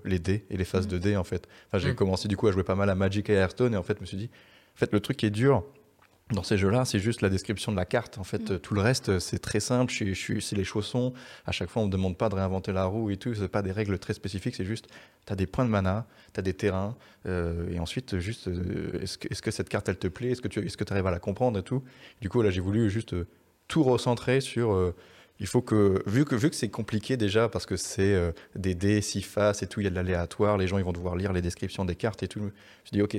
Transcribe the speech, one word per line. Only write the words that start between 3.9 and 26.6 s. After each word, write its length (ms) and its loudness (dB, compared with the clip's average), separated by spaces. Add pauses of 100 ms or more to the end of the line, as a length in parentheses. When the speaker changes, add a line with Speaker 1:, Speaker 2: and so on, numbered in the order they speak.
Speaker 1:
je 40 -18
me 40 -10
suis 120 -8
dit, 120 -6 (460)
en 40 -20
fait, 140 2
le 60 4
truc 180 -2
qui 80 0
est 60 2
dur 320 4 (720)
dans 100 0
ces 140 2
jeux-là, 260 4
c'est 160 0
juste 220 0
la 80 4
description 420 -2
de 60 0
la 80 0
carte. 320 -2
En 80 -8
fait, 240 -4
Speaker 2:
Mm. 60 -2
Speaker 1:
euh, 40 -2
tout 140 -6
le 80 2
reste, 260 2
euh, 120 2
c'est 200 -4
très 220 -2
simple. 320 0
Je 20 -4
suis, 180 -2
je 60 -4
suis, 220 -4
c'est 160 -4
les 80 0
chaussons. 480 -2 (320)
À 80 -4
chaque 160 -4
fois, 140 0
on 20 2
me 60 0
demande 260 0
pas 100 0
de 80 -2
réinventer 380 -2
la 100 2
roue 280 -2
et 40 -2
tout. 180 -6
C'est 140 -2
pas 140 -2
des 100 -4
règles 260 0
très 160 -6
spécifiques. 420 -6
C'est 100 -4
juste, 220 -6 (380)
t'as 100 -4
des 120 0
points 160 0
de 60 2
mana, 360 2 (280)
t'as 80 -4
des 120 -2
terrains, 440 -2 (300)
euh, 460 -2
et 60 -4
ensuite, 400 -4
juste, 300 -6
euh, 520 -4
est-ce 160 -8
que, 140 -10
est-ce 100 -6
que 100 -2
cette 180 -6
carte, 180 -2
elle 100 -2
te 120 -4
plaît ? 220 -4
Est-ce 100 -2
que 80 -6
tu, 160 -4
est-ce 100 -8
que 80 -6
t'arrives 240 0
à 40 2
la 80 -2
comprendre 400 -2
et 40 -4
tout ? 180 -4 (380)
Du 80 -6
coup, 140 2
là, 80 4
j'ai 120 0
voulu 280 2
juste, 240 -4
euh, 120 -2 (440)
tout 140 4
recentrer 580 2
sur, 320 0
euh, 200 2 (460)
il 80 -6
faut 140 2
que, 460 4
vu 180 2
que, 100 0
vu 140 2
que 80 -2
c'est 120 -2